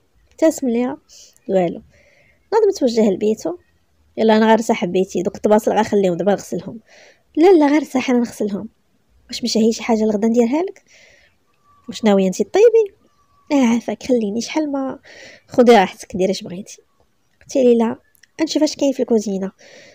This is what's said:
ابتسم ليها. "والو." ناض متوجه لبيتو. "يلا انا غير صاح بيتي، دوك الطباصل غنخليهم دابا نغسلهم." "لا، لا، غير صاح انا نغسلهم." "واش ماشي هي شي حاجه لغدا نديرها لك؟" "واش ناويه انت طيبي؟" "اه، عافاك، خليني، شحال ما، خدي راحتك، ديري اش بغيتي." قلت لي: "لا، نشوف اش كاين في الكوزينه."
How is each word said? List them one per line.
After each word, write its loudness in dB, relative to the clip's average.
ابتسم 0
ليها. -4
"والو." -2
ناض 4
متوجه 0
لبيتو. -4
"يلا 2
انا 4
غير 4
صاح -2
بيتي، -2
دوك -6
الطباصل 0
غنخليهم 0
دابا -2
نغسلهم." -8
"لا، 6
لا، 4
غير 2
صاح -6
انا 2
نغسلهم." -6
"واش -14
ماشي -2
هي 2
شي -6
حاجه 0
لغدا 0
نديرها 2
لك؟" -8
"واش -14
ناويه 2
انت -6
طيبي؟" 2
"اه، 2
عافاك، -2
خليني، -2
شحال -6
ما، -6
خدي 4
راحتك، 2
ديري 0
اش -8
بغيتي." -16
قلت -10
لي: 4
"لا، -2
نشوف -2
اش -2
كاين 0
في -6
الكوزينه." -2